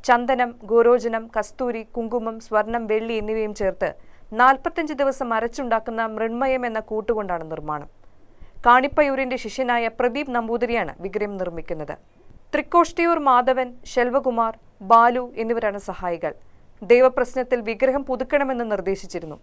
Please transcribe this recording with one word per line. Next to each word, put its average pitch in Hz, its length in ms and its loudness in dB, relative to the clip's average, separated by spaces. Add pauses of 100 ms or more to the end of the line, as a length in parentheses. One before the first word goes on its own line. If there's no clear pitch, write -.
ചന്ദനം, 240 440 4 (200)
ഗോരോചനം, 226 680 4
കസ്തൂരി, 226 440 -4 (140)
കുങ്കുമം, 226 500 -4
സ്വർണം, 220 460 0
വെള്ളി 226 300 -2
എന്നിവയും 214 400 -4
ചേർത്ത് 190 280 -2 (520)
നാൽപത്തഞ്ച് 302 600 2
ദിവസം 269 360 0
അരച്ചുണ്ടാക്കുന്ന 226 680 -2 (120)
മൃണ്മയം 240 540 -2
എന്ന 220 120 -4 (100)
കൂട്ടുകൊണ്ടാണ് 208 600 -4
നിർമ്മാണം. 151 380 -8 (800)
കാണിപ്പയൂരിന്റെ 262 760 4
ശിഷ്യനായ 233 540 -2
പ്രദീപ് 254 380 -2
നമ്പൂതിരിയാണ് 226 580 -2 (100)
വിഗ്രഹം 202 380 -4
നിർമ്മിക്കുന്നത്. 165 520 -6 (600)
തൃക്കോഷ്ടിയൂർ 339 760 2
മാധവൻ, 254 400 4 (240)
ശെൽവകുമാർ, 240 600 0 (380)
ബാലു 240 340 6 (160)
എന്നിവരാണ് 220 380 -2 (100)
സഹായികൾ. 175 440 -6 (580)
ദൈവപ്രശ്നത്തിൽ 254 680 2 (100)
വിഗ്രഹം 262 380 0
പുതുക്കണമെന്ന് 254 640 -2
നിർദ്ദേശിച്ചിരുന്നു. 185 720 -6